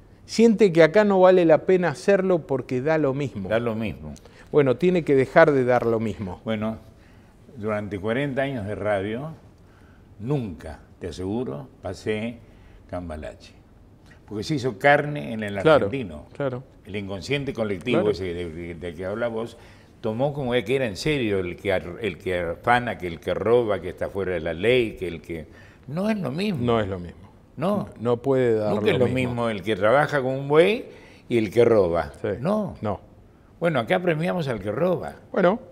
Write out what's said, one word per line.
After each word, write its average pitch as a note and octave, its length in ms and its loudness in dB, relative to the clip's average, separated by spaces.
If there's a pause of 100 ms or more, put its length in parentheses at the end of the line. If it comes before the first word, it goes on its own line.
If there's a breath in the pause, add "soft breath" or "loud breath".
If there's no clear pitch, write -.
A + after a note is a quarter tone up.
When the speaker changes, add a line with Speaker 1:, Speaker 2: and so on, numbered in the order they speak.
(260 soft breath)
Speaker 1:
siente A3 480 4
que E3 100 8
acá D#3+ 200 6
no G3 160 4
vale F#3 260 8
la D#3 200 6
pena F3+ 240 4
hacerlo F#3 560 2
porque B2+ 360 -4
da D#3 160 0
lo C#3 160 2
mismo. A#2 360 -6
Speaker 2:
Da G#2+ 100 2
lo A#2 160 -2
mismo. D2+ 380 -6 (380 soft breath)
Speaker 1:
Bueno, C#3 260 4
tiene F3+ 260 2
que C#3+ 100 2
dejar D3 380 6
de C3+ 120 4
dar B2 220 2
lo A2+ 140 2
mismo. G2 440 -6
Speaker 2:
Bueno, A2 340 -4 (760 soft breath)
durante G#2 440 -6
cuarenta B2 440 -4
años C3 220 -6
de G#2 100 -6
radio, G#2 560 -4 (880 soft breath)
nunca, G2+ 600 -6 (200)
te F#2+ 80 -10
aseguro, G#2+ 600 -6 (140)
pasé G#2+ 560 -6 (520 soft breath)
cambalache. D#2 640 -12 (720 soft breath)
Porque G#2+ 160 -8
se D#3 120 -4
hizo A#2+ 220 -4
carne D3 560 2
en A2 100 -6
el G2+ 180 -6
Speaker 1:
Claro, C3 240 6
Speaker 2:
argentino. G2 480 -6
Speaker 1:
claro. C3 300 -6 (220)
Speaker 2:
El - 100 -12
inconsciente G#2 580 -6
colectivo G#2+ 460 -2
Speaker 1:
Claro. G#3 120 2
Speaker 2:
ese F2+ 220 -4
de, F2 160 -6
de, E2+ 260 -10
del D#2 200 -10
que F#2 100 -10
habla A2 220 -4
vos, A#2 300 -8 (420 soft breath)
tomó B2 340 -2
como C3 200 -4
que B2 220 0
era C3 100 0
en G#2 100 -6
serio A#2 440 -2
el F2+ 180 -6
que G2 160 -2
ar-, F2 280 -4
el F#2 160 -4
que F2+ 220 -4
afana, A2+ 580 0
que - 100 -8
el E2+ 120 -8
que F2+ 140 -4
roba, G#2 480 2
que F2 80 -8
está E2 200 -6
fuera F#2 240 -4
de F2 60 -2
la E2 140 -4
ley, G#2+ 420 0
que F2+ 140 -8
el E2 120 -10
que... E2 240 -10 (420 soft breath)
No F3 220 -4
es A3 80 -2
lo D#3 140 -4
mismo. E3 340 -4
Speaker 1:
No A#2 140 2
es G#2 80 -2
lo F#2+ 120 -6
mismo. E2+ 280 -14 (300)
Speaker 2:
No. F3+ 320 -2 (100)
Speaker 1:
No A#2+ 180 0
puede C3 380 2
dar G#2+ 180 0
Speaker 2:
Nunca G#3 120 0
Speaker 1:
lo A3 80 4
Speaker 2:
es C#3 60 0
lo B2+ 80 4
Speaker 1:
mismo. B2+ 120 -2 (120)
Speaker 2:
mismo A#2 180 -2
el G#2 140 -6
que G#2 120 0
trabaja C#3 460 2
con B2+ 120 -2
un C#3 140 -6
buey F3 380 4 (420 loud breath)
y A#2+ 100 0
el G#2+ 140 0
que A#2 140 6
roba. E2+ 560 4
Speaker 1:
Sí. A2 80 -4 (100)
Speaker 2:
No. G3+ 420 -4
Speaker 1:
No. G#2 200 -4 (580 soft breath)
Speaker 2:
Bueno, E3 200 0
acá D#3+ 200 0
premiamos F3 480 -2
al A#2 120 -4
que G2+ 120 -6
roba. G#2+ 440 -2 (160)
Speaker 1:
Bueno. F3+ 280 4 (120)